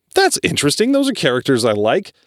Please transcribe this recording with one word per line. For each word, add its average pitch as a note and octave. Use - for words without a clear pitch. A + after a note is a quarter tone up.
that's F#4+
interesting. E3
Those C#4
are A#3
characters B2
I A#2
like, A2